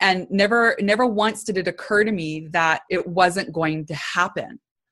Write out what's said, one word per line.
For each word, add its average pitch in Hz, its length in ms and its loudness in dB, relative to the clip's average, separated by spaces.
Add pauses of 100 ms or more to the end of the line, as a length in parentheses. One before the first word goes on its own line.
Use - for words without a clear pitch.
and 185 300 2
never, 220 500 4
never 208 260 2
once 214 380 0
did 202 120 -4
it 180 120 -2
occur 208 340 0
to 214 80 0
me 160 400 -4
that 165 400 2
it 180 160 -2
wasn't 180 460 2
going 156 340 -2
to 156 80 -8
happen. - 640 -4 (340)